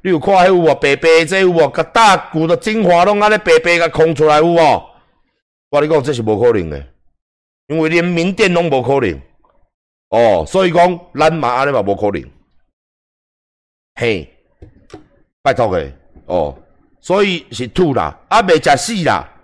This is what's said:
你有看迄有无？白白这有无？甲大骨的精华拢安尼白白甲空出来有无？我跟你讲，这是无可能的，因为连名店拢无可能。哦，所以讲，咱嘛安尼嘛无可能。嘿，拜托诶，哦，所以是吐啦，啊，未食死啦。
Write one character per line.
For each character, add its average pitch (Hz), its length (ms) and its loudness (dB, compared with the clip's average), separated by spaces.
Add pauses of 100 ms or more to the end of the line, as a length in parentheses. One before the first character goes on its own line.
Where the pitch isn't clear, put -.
你 190 80 -2
有 165 80 0
看 196 160 0
迄 180 120 4
有 190 100 2
无？ 160 180 2
白 139 220 0
白 165 280 2
这 190 160 -2
有 185 120 2
无？ 160 160 2
甲 160 160 -6
大 214 320 2
骨 160 300 -4
的 165 100 0
精 214 260 -4
华 175 220 2
拢 208 160 0
安 208 100 2
尼 214 80 0
白 170 140 0 (100)
白 170 160 0
甲 165 100 0
空 160 260 -2
出 156 120 0
来 151 120 4
有 160 80 2
无？ 170 120 2 (1120)
我 143 100 0
跟 151 80 -2
你 160 40 0
讲， 147 100 2
这 143 100 -4
是 120 100 -6
无 107 180 -2
可 120 120 4
能 87 180 -2
的， 71 160 -12 (840)
因 156 100 -4
为 160 100 0
连 170 160 0
名 175 280 -2
店 185 200 0
拢 170 160 -2
无 135 140 -2
可 135 180 -2
能。 82 200 -4 (920)
哦， 104 360 2
所 190 200 0
以 160 60 -2
讲， 175 260 2 (200)
咱 160 140 2
嘛 147 160 -4
安 127 180 -2
尼 143 60 -2
嘛 117 100 0
无 98 120 -2
可 104 160 -2
能。 76 120 -6 (1800)
嘿， 107 280 -4 (1120)
拜 135 120 -2
托 117 200 -2
诶， 71 180 -6 (340)
哦， 78 300 -4 (440)
所 196 220 -2
以 180 300 -4
是 120 160 -8
吐 160 260 0
啦， 78 240 -4 (100)
啊， 208 120 2
未 180 200 2
食 143 160 2
死 208 280 -6
啦。 101 240 -2 (160)